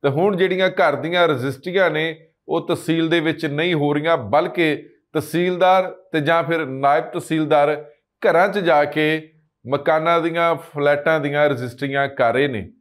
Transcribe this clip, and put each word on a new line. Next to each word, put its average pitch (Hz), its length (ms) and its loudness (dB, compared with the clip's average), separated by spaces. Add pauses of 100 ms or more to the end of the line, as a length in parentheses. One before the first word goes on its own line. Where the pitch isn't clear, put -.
ਤੇ 143 60 0
ਹੁਣ 180 280 0
ਜਿਹੜੀਆਂ 185 320 0
ਘਰ 175 280 0
ਦੀਆਂ 170 320 0
ਰਜਿਸਟਰੀਆਂ 175 600 -2
ਨੇ 156 360 -6 (220)
ਉਹ 160 180 -2
ਤਹਿਸੀਲ 165 420 -2
ਦੇ 170 120 2
ਵਿੱਚ 156 260 -2
ਨਹੀਂ 156 280 -2
ਹੋ 143 200 0
ਰਹੀਆਂ, 160 220 0
ਬਲਕਿ 151 720 -2 (240)
ਤਹਿਸੀਲਦਾਰ 180 760 2 (220)
ਤੇ 160 80 0
ਜਾਂ 165 220 2
ਫਿਰ 160 240 -2
ਨਾਇਬ 139 380 0
ਤਹਿਸੀਲਦਾਰ 151 800 0 (420)
ਘਰਾਂ 180 220 4
'ਚ 196 100 -2
ਜਾ 160 260 2
ਕੇ 156 480 -2 (340)
ਮਕਾਨਾਂ 160 540 0
ਦੀਆਂ, 165 340 0
ਫਲੈਟਾਂ 147 680 0
ਦੀਆਂ 147 280 2
ਰਜਿਸਟਰੀਆਂ 139 600 -4
ਕਰ 123 260 0
ਰਹੇ 139 140 2
ਨੇ। 110 320 -8